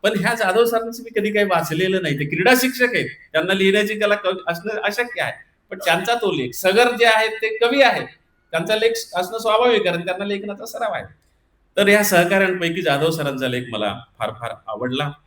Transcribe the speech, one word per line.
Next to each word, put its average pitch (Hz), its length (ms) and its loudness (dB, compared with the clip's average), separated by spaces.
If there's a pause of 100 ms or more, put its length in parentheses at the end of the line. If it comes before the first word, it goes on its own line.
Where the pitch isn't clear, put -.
पण 214 160 2
ह्या 214 140 0
जाधव 220 320 2
सरांचं 233 380 -2
मी - 160 -4
कधी 208 120 -2
काही 208 140 2
वाचलेलं 180 560 0
नाही. 147 180 -2
ते 147 60 -2
क्रीडा 175 320 4
शिक्षक 254 380 0
आहेत, 151 140 -2 (240)
त्यांना 170 200 2
लिहिण्याची 202 460 2
त्याला 208 160 2
क-, 190 320 -4
असणं 175 340 -6
अशक्य 208 400 -4
आहे, 123 100 -4 (380)
पण 185 160 -12
त्यांचा 180 300 2
तो 220 160 -2
लेख, 127 200 -4
सगर 233 440 2
जे 233 100 4
आहेत 220 240 4
ते 220 280 -4
कवी 247 240 2
आहेत, 220 260 2 (440)
त्यांचा 170 240 -2
लेख 220 140 2
असणं 190 480 -6
स्वाभाविक, 220 460 2
कारण 170 220 -2
त्यांना 185 200 -6
लेखनाचा 202 400 -8
सराव 220 280 -6
आहे. 110 120 -8 (720)
तर 196 100 4
ह्या 208 160 6
सहकाऱ्यांपैकी 185 800 2
जाधव 151 300 2
सरांचा 139 360 -4
लेख 123 220 -2
मला 107 300 -4 (200)
फार 110 100 -4 (100)
फार 117 120 -10 (160)
आवडला. 127 440 -4 (160)